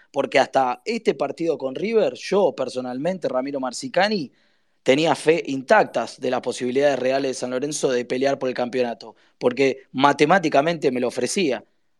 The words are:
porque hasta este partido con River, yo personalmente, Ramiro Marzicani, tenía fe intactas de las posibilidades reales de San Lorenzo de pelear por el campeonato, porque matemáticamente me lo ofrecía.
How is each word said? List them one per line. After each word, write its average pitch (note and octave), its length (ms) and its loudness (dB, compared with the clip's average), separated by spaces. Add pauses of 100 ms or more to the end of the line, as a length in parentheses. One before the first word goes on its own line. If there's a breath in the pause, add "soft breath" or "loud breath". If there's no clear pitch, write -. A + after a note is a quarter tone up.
(100)
porque C3+ 280 0
hasta B2+ 460 0
este A3 280 -2
partido D3 440 -4
con C3 180 -6
River, F#3+ 400 0
yo F#3 400 0
personalmente, C3 720 -6
Ramiro C3 300 -4
Marzicani, D#3 720 -2 (500)
tenía D3 340 4
fe D#3+ 320 2
intactas C3+ 720 2
de B2+ 120 -4
las B2 100 0
posibilidades B2+ 560 0
reales C3 340 0
de - 40 -6
San B2+ 160 -6
Lorenzo C#3 400 -2
de B2 140 0
pelear C3+ 340 0
por C3 100 -2
el A#2+ 60 -4
campeonato, A#2+ 600 -4 (220)
porque B2+ 540 0
matemáticamente D3 1000 2
me B2+ 80 -2
lo B2 100 0
ofrecía. B2 540 -2 (360)